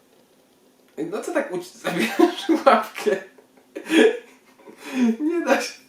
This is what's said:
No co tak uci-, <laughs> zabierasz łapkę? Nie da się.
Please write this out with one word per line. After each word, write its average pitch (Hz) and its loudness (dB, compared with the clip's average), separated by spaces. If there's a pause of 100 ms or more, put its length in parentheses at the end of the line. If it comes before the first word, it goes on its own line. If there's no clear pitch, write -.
(1000)
No 175 -8
co 330 -8
tak 302 -4
uci-, - -10
<laughs> - -12
zabierasz 180 0 (180)
łapkę? 214 2 (2000)
Nie 330 -2
da - 2
się. - -8 (160)